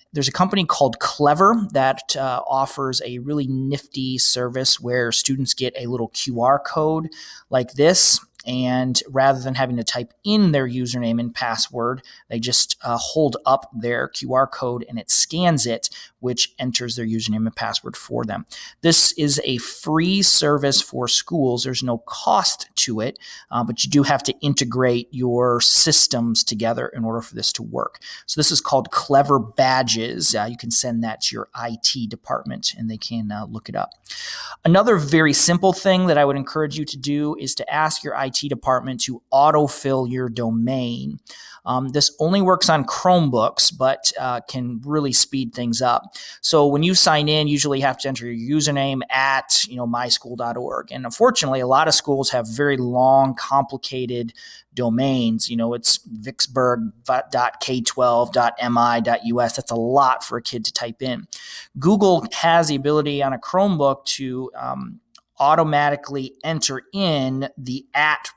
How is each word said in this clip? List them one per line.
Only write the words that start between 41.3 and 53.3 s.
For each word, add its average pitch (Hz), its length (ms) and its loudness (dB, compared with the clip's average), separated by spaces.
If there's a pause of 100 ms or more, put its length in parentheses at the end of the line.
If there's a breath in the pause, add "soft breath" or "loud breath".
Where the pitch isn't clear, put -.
Um, 131 220 -2
this 139 320 0
only 180 200 2
works 185 300 4
on 151 140 4
Chromebooks, 139 920 2
but, 131 420 0
uh, 123 300 -4
can 123 360 -8
really 143 280 -2
speed 131 400 2
things 120 300 -2
up. 123 340 0 (240 loud breath)
So 147 260 4
when 143 160 2
you 180 120 2
sign 151 340 4
in, 151 200 0
usually 143 320 0
you 139 40 -2
have 131 140 0
to 139 100 -4
enter 120 220 -8
your 120 280 -2
username 139 420 0 (100)
at, 135 560 2
you 120 100 -14
know, 123 100 -4
my 120 220 -4
school 120 280 -2
dot 120 200 -6
org. 123 340 -8
And 127 140 -12
unfortunately, 139 560 0
a 123 60 -2
lot 139 200 4
of 151 80 4
schools 135 360 2
have 120 180 -2
very 139 280 0
long, 127 580 4